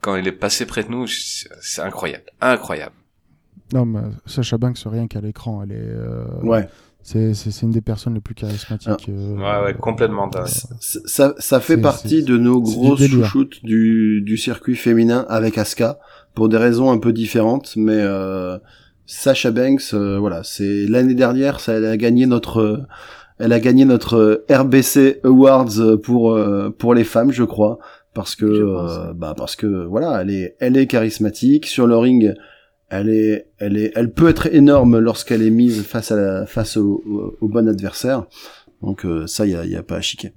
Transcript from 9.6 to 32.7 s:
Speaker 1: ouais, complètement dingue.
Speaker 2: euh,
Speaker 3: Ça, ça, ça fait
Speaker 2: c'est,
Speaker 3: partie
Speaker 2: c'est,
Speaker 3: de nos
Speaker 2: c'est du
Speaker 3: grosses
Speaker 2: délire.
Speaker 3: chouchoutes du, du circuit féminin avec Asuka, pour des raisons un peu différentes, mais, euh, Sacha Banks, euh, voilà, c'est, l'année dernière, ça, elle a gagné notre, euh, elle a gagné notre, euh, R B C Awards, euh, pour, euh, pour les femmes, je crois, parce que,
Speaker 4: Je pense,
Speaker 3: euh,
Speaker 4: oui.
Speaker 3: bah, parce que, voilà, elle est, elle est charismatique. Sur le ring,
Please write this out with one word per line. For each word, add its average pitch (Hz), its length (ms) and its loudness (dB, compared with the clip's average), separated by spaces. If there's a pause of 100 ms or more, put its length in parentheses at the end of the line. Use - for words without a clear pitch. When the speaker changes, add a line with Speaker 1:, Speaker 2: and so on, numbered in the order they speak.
Speaker 1:
ouais, 98 80 -4
complètement 107 520 -2
dingue. 95 160 -8
Speaker 2:
euh, - 380 -10
Speaker 3:
Ça, - 240 -10
ça, 143 320 2
ça - 240 0
fait 160 140 2
Speaker 2:
c'est, - 60 2
Speaker 3:
partie 147 380 0
Speaker 2:
c'est, 147 80 -2
Speaker 3:
de 123 100 2
nos 120 280 4
Speaker 2:
c'est 110 60 -2
du 113 60 -4
Speaker 3:
grosses 131 220 4
Speaker 2:
délire. 131 260 4
Speaker 3:
chouchoutes 135 380 -2
du, 110 640 2
du 107 100 -2
circuit 120 400 -4
féminin 117 540 2
avec 110 280 -2
Asuka, 113 420 -4 (360)
pour 110 140 2
des 113 80 2
raisons 120 340 2
un 117 60 2
peu 113 160 0
différentes, 113 640 -2
mais, 107 180 2
euh, 95 640 -4 (480)
Sacha - 460 0
Banks, 131 420 0
euh, 101 260 -2
voilà, 92 240 -4
c'est, 101 440 -4
l'année 127 280 2
dernière, 131 460 0
ça, 117 120 -4
elle 110 120 0
a 110 100 -2
gagné 120 300 2
notre, 120 360 0
euh, 107 160 0 (640)
elle 117 140 0
a 117 60 4
gagné 127 260 6
notre, 120 320 2
euh, 107 320 4
R 135 160 4
B 131 160 4
C 135 420 4
Awards, 131 560 6
euh, 110 180 6
pour, 117 360 2
euh, 101 360 -2
pour 117 240 0
les 117 100 4
femmes, 139 280 2
je 120 120 0
crois, 107 360 0 (340)
parce - 220 -8
que, 107 180 0
Speaker 4:
Je 107 100 2
pense, 90 340 -2
Speaker 3:
euh, 85 120 -10
Speaker 4:
oui. 85 60 -12
Speaker 3:
bah, 80 200 -8
parce - 200 -10
que, 98 300 -4
voilà, 113 360 -4
elle 95 80 -4
est, 95 300 -6
elle 127 180 2
est 135 100 4
charismatique. 117 800 0
Sur 123 220 0
le 117 100 4
ring, 117 360 4 (560)